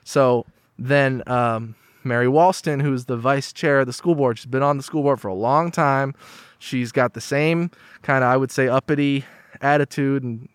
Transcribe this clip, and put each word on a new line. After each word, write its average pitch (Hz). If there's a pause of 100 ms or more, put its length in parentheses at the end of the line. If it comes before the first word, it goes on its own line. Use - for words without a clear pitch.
So 123 (320)
then, 131
um, 113 (300)
Mary 123
Walston, 156
who's 135
the 123
vice 139
chair 143
of 131
the 123
school 170
board, 127
she's -
been 131
on 143
the 135
school 151
board 139
for 104
a 95
long 139
time. 139 (440)
She's 123
got 123
the 110
same 165 (320)
kinda, 135
I 127
would 135
say, 131
uppity 139 (340)
attitude 139
and 120